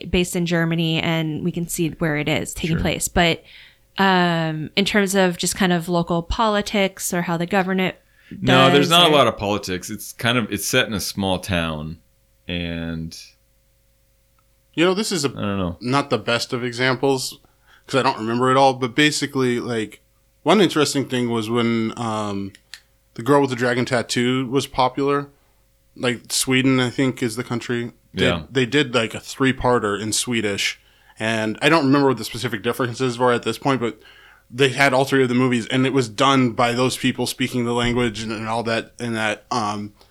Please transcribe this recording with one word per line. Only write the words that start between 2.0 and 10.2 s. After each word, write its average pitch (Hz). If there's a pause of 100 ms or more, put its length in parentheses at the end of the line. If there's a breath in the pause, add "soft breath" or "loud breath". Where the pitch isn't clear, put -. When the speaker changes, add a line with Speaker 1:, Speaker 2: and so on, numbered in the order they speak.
Speaker 1:
it 151
is -
taking 165
Speaker 2:
Sure. -
Speaker 1:
place. -
But, 170 (540 loud breath)
um, 170
in 196
terms 196
of 180
just -
kind 180
of 170
local 170
politics 208
or 175
how 175
the 165
government 190 (440 loud breath)
Speaker 2:
No, 131
there's 143
Speaker 1:
does 175
Speaker 2:
not 175
a 156
Speaker 1:
or 147
Speaker 2:
lot 131
of 110
politics. 98
It's -
kind 120